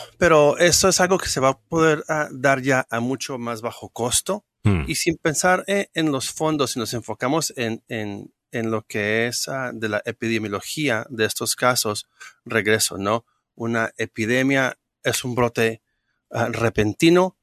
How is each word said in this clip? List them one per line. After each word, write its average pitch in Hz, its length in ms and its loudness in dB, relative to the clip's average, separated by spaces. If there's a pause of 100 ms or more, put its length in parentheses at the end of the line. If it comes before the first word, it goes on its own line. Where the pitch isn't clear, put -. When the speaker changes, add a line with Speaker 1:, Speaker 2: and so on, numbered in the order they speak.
(180)
Speaker 1:
pero 151 400 6
eso 175 300 4
es 185 140 2
algo 185 160 2
que - 100 -6
se - 140 -2
va 131 80 4
a 131 100 -2
poder, 160 480 2
ah, 151 240 -2
dar 135 300 2
ya 131 280 2
a 117 120 -2
mucho 131 360 -4
más 117 240 -8
bajo 110 280 -8
costo. - 560 -2 (180)
Speaker 2:
Hmm. 92 240 2
Speaker 1:
Y 156 80 -4
sin 165 220 -2
pensar, 180 500 0
eh, 202 260 -2
en 156 200 0
los 131 180 -4
fondos, 156 400 0
si - 80 -4
nos 110 140 -4
enfocamos 127 640 -4
en, 113 320 -4
en, 104 440 -8 (200)
en 113 180 -2
lo 107 120 -2
que 110 440 0
es, - 220 -6
ah, 131 240 -6
de 110 160 -6
la 104 160 -2
epidemiología 113 1040 -2
de 110 160 0
estos - 320 -4
casos, 120 500 0 (380)
regreso, 110 520 0
¿no? 101 280 -2 (280)
Una 113 440 -2
epidemia 127 800 0 (260)
es 123 220 -2
un 123 100 -6
brote, 117 460 0 (500)
ah, 117 180 -2
repentino 117 920 2